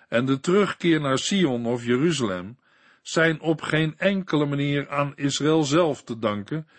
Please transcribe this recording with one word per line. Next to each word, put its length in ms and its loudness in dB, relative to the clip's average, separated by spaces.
en 180 0
de 140 0
terugkeer 600 2
naar 180 0
Sion 480 0
of 180 -2
Jeruzalem 760 0
zijn 380 0
op 220 -2
geen 360 0
enkele 480 0
manier 440 -2
aan 260 -2
Israël 480 0
zelf 380 0
te 160 -10
danken, 500 -4